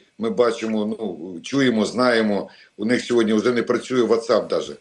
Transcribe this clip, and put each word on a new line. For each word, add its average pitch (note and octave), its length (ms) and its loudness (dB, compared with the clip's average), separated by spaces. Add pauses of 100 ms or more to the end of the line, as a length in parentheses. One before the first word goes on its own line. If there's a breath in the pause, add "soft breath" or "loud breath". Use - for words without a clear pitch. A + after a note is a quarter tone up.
(180 loud breath)
ми A2 120 -4
бачимо, A2 720 0
ну, F2 440 -8
чуємо, B2 420 2
знаємо, A2 640 0 (280 loud breath)
у G#2 80 -6
них A#2+ 160 0
сьогодні A2+ 320 2
вже G#2+ 180 2
не A#2 120 0
працює A#2+ 400 0
WhatsApp A2 440 2
даже. D#2+ 340 -4